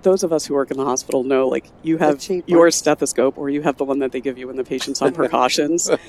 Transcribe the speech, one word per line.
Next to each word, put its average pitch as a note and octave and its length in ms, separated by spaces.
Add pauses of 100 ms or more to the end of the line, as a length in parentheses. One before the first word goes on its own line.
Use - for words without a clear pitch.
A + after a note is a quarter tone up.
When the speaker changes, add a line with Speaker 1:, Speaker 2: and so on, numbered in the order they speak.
Speaker 1:
those F#3+ 200
of E3+ 100
us D3+ 140
who C#3+ 80
work C#3 160
in C3+ 80
the C#3 60
hospital B2+ 400
know, C3 240
like, C3+ 200 (140)
you D#3+ 160
Speaker 2:
The E3 60
Speaker 1:
have D3 160
Speaker 2:
cheap F3+ 280
Speaker 1:
your E3+ 180
Speaker 2:
ones. D#3+ 100
Speaker 1:
stethoscope, C#3+ 640
or C#3+ 120
you D3 120
have D3 160
the D3 60
one C3+ 160
that C3 120
they C3+ 80
give B2+ 180
you B2+ 100
when C3 80
the C3 80
patient's C3 380
on C3+ 120
Speaker 2:
<laughs> - 0
Speaker 1:
precautions, D3 760 (200)